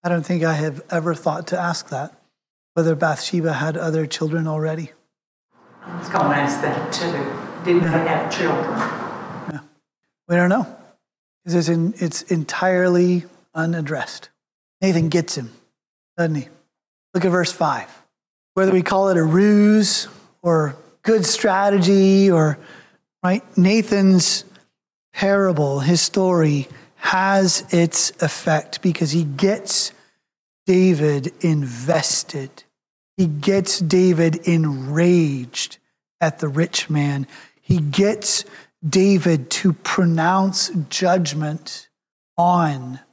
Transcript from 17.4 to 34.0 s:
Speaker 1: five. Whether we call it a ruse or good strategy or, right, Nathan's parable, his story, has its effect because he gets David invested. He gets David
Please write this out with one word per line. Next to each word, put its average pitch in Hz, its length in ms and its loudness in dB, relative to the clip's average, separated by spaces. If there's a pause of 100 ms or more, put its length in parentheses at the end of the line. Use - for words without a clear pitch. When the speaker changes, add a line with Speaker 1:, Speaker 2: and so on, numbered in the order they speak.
Speaker 1:
five. - 360 -4 (680)
Whether 190 180 2
we 185 100 4
call 196 280 0
it 180 60 2
a 160 80 2
ruse 208 840 4 (340)
or 156 320 0 (280)
good 214 240 2
strategy 196 1040 4
or, 156 260 4 (680)
right, 185 220 0 (140)
Nathan's 190 840 4 (680)
parable, 180 680 0
his 165 200 2
story, 165 680 2 (300)
has 190 760 0
its 170 400 2 (120)
effect - 580 -4
because 165 300 0
he 165 140 0
gets 147 680 -2 (760)
David 156 720 2
invested. 139 1200 -4 (540)
He 185 80 2
gets 185 540 -2
David 170 560 4 (100)